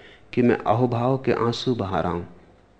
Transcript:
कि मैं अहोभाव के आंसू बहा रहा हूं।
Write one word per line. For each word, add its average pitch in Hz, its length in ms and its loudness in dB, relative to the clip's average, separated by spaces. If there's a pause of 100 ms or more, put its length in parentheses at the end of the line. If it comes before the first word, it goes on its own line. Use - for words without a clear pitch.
(340)
कि 123 80 2
मैं 120 160 4
अहोभाव 120 600 0
के 123 160 0
आंसू 117 420 -2
बहा 95 240 -4
रहा 87 120 -2
हूं। 87 120 -4 (560)